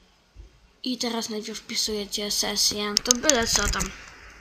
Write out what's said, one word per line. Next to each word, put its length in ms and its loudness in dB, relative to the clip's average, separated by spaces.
I 140 -2
teraz 320 -2
najpierw 300 -6
wpisujecie 720 -4
sesję, 720 0
to 120 4
byle 320 4
co 220 2
tam. 220 0